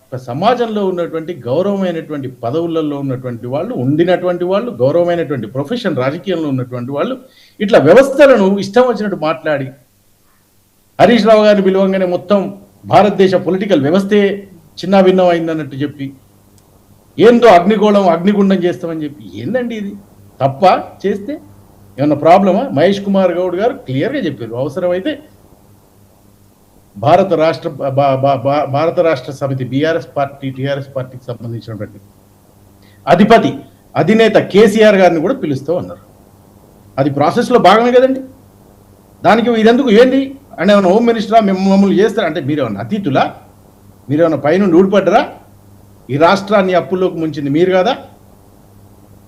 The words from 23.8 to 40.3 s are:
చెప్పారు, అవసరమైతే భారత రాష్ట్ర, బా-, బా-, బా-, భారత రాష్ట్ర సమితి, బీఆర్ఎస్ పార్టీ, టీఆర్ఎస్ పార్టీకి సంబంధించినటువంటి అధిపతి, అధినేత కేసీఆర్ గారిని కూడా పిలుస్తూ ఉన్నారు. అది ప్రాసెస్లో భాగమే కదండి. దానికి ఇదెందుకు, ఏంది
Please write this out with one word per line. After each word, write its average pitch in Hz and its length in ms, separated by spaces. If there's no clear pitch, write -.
చెప్పారు, 117 360
అవసరమైతే 180 640
భారత 175 360
రాష్ట్ర, 160 360
బా-, 139 200
బా-, 135 460
బా-, 139 300
భారత 156 340
రాష్ట్ర 160 320
సమితి, 131 320
బీఆర్ఎస్ 151 440
పార్టీ, 139 320
టీఆర్ఎస్ 131 460
పార్టీకి 127 300
సంబంధించినటువంటి 113 720
అధిపతి, - 460
అధినేత 220 380
కేసీఆర్ 214 600
గారిని 175 240
కూడా 185 140
పిలుస్తూ 151 400
ఉన్నారు. 175 260
అది 143 120
ప్రాసెస్లో 208 500
భాగమే 214 320
కదండి. 262 280
దానికి 220 280
ఇదెందుకు, 233 360
ఏంది 262 460